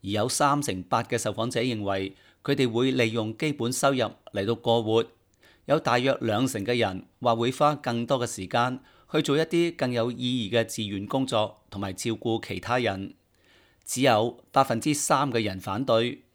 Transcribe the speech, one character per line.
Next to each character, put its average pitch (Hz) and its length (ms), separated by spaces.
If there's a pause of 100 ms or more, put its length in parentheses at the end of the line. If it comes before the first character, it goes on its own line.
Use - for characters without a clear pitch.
而 - 60
有 104 200
三 143 340
成 95 220
八 117 180
嘅 117 160
受 110 160
訪 113 160
者 117 100
認 117 220
為 98 320 (300)
佢 143 100
哋 131 160
會 123 220
利 120 180
用 110 260
基 156 160
本 120 200
收 139 180
入 123 180 (240)
嚟 101 140
到 117 80
過 117 260
活。 110 240 (600)
有 151 160
大 123 180
約 131 220
兩 113 260
成 107 180
嘅 120 140
人 95 280 (140)
話 117 140
會 117 160
花 147 240
更 120 320
多 131 140
嘅 120 60
時 95 200
間 127 320 (320)
去 156 100
做 151 160
一 156 40
啲 170 340
更 127 160
有 120 220
意 123 360
義 110 80
嘅 113 80
志 113 200
願 101 200
工 131 220
作， 110 420
同 98 120
埋 98 120
照 113 200
顧 113 340
其 92 140
他 120 180
人。 98 360 (680)
只 - 180
有 117 360 (140)
百 139 100
分 120 180
之 151 140
三 143 380
嘅 113 100
人 95 160
反 104 260
對。 120 380 (120)